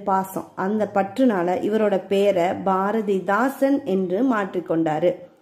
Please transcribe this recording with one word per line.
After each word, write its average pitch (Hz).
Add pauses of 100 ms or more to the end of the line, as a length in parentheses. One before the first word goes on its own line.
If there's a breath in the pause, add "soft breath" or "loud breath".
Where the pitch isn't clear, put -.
பாசம், 190
அந்த 208
பற்றுனால 196
இவரோட 202
பேரை 196
பாரதிதாசன் 202
என்று 190
மாற்றிக்கொண்டாரு. 175 (260)